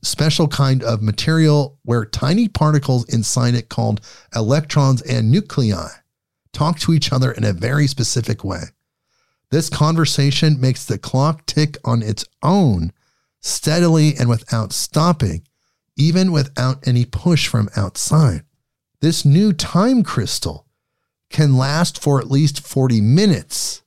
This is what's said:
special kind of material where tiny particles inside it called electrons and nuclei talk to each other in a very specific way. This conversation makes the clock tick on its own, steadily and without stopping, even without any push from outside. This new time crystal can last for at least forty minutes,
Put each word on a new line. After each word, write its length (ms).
special 460
kind 340
of 200
material 800
where 220
tiny 440
particles 640
inside 420
it 140
called 320
electrons 680
and 280
nuclei 580
talk 280
to 120
each 200
other 200
in 120
a 80
very 340
specific 560
way. 200
This 180
conversation 920
makes 240
the 140
clock 480
tick 380
on 180
its 220
own, 500
steadily 760
and 100
without 440
stopping, 680
even 360
without 540
any 180
push 440
from 280
outside. 640
This 240
new 280
time 500
crystal 640
can 260
last 460
for 160
at 120
least 360
forty 340
minutes, 840